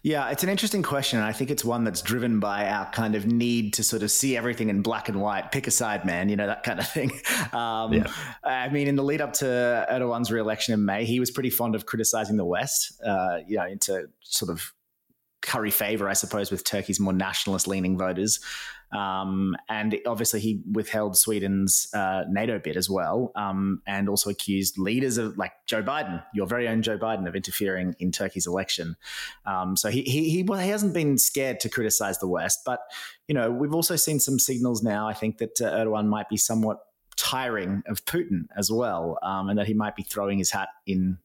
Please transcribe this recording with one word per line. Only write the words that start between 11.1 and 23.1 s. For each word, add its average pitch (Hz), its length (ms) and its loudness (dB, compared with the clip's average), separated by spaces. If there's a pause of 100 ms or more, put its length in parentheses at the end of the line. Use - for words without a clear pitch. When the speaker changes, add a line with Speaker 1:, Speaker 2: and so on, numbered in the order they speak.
Speaker 1:
was 123 100 2
pretty 131 220 -2
fond 117 240 0
of 104 100 -4
criticizing 110 520 0
the 90 80 2
West, 92 600 -2
uh, 92 400 0
you 101 120 -2
know, 87 80 0
into 95 420 -2 (140)
sort - 280 -4
of - 240 -8 (680)
curry 107 300 -2
favor, 104 360 0
I 98 60 0
suppose, 101 360 0
with 95 140 -4
Turkey's 98 360 0
more 95 140 4
nationalist-leaning 95 840 0
voters. 92 420 0 (540)
Um, 95 640 0 (140)
and 107 360 0
obviously 113 360 0
he 107 280 0
withheld 107 460 -2
Sweden's, 98 760 2
uh, 95 360 0
nato 104 300 0
bid 78 160 -6
as 90 140 0
well, 95 460 0